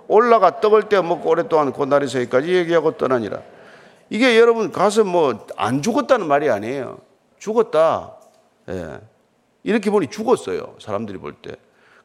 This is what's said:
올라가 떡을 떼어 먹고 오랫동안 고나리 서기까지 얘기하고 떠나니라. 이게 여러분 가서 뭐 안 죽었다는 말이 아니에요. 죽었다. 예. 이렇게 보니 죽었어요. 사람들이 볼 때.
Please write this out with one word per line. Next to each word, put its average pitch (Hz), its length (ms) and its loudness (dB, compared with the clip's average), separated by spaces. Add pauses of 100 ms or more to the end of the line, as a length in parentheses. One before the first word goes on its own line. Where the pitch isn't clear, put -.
올라가 208 520 4
떡을 214 280 2
떼어 196 140 4
먹고 165 280 -2
오랫동안 156 420 0
고나리 139 360 0
서기까지 127 440 0
얘기하고 165 440 0
떠나니라. 123 440 -2 (720)
이게 226 280 2
여러분 226 340 2
가서 208 320 2
뭐 160 420 0 (100)
안 123 240 -2
죽었다는 226 460 0
말이 147 240 2
아니에요. 113 480 -6 (400)
죽었다. 160 800 0 (520)
예. 82 320 -10 (600)
이렇게 202 280 -2
보니 196 180 0
죽었어요. - 720 -4
사람들이 104 380 -8
볼 76 160 -14
때. - 220 -18 (480)